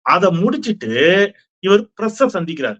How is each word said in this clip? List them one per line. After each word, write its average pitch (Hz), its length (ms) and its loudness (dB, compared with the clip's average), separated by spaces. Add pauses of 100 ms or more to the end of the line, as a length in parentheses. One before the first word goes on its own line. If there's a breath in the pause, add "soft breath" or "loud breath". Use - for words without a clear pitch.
அதை 180 300 2
முடிச்சிட்டு 190 1000 0 (260 soft breath)
இவர் 202 300 0 (140)
பிரஸ்ஸை 226 300 0
சந்திக்கிறார். 156 480 -6